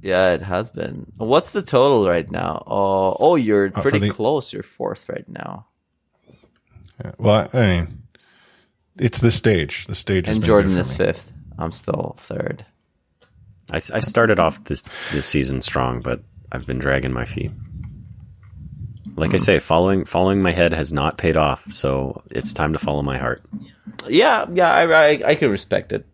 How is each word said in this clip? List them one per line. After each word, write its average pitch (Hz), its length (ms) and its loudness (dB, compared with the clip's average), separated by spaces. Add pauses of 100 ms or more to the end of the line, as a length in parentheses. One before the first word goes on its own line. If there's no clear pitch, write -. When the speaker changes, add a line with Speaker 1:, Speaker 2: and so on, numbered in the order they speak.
Speaker 1:
Yeah, 92 300 2
it 85 120 0
has 95 260 -4
been. - 480 -10
What's 135 360 2
the 208 80 -2
total 127 460 4
right 87 220 0
now? 87 380 -6
Oh, 98 520 0
oh, 165 160 6
you're 107 320 2
Speaker 2:
Uh, 95 140 -4
for 139 80 2
Speaker 1:
pretty 104 180 2
Speaker 2:
the - 60 2
Speaker 1:
close. 127 400 -2
You're - 100 -10
fourth - 460 -10
right - 180 -10
now. - 380 -14 (1400)
Speaker 2:
Yeah, - 140 -12
well, 110 360 2
I, 131 40 0
I 117 100 4 (140)
mean, 78 220 -8 (960)
it's 120 200 0
the 120 120 4
stage. 87 560 0
The 90 80 -8
stage 92 320 -2
has 110 100 0
Speaker 1:
And 110 60 0
Speaker 2:
been - 40 0
Speaker 1:
Jordan 101 240 6
Speaker 2:
good 90 140 2
for 64 80 -6
Speaker 1:
is - 60 -8
Speaker 2:
me. - 60 2
Speaker 1:
fifth. - 260 -4 (260)
I'm 82 140 -6
still - 480 -6
third. - 440 -8 (1080)
Speaker 3:
I, 78 60 -4
s-, - 140 -6
I - 80 -2
started 110 400 4
off 80 260 2
this, - 180 -6 (280)
this 71 140 -2
season 65 360 0
strong, 62 400 -2
but 62 200 -4 (300)
I've 65 160 -10
been 64 120 -4
dragging 65 320 0
my 60 140 -4
feet. - 260 -8 (1700)
Like 80 140 0
I 95 60 2
Speaker 1:
Hmm. 90 60 2
Speaker 3:
say, 82 160 4
following, 92 460 2
following 95 360 2
my 90 100 2
head 85 220 2
has 80 200 -4
not 73 240 -2
paid 80 180 0
off, 76 360 0
so 67 580 -2
it's - 240 -6
time - 200 -2
to 151 60 -2
follow - 220 -2
my - 160 -4
heart. 127 240 -4 (680)
Speaker 1:
Yeah, 220 460 2
yeah, 175 180 4
I, 170 120 6 (320)
I, - 140 -6
I 151 60 6
can 147 140 2
respect 98 420 -2
it. 101 220 -6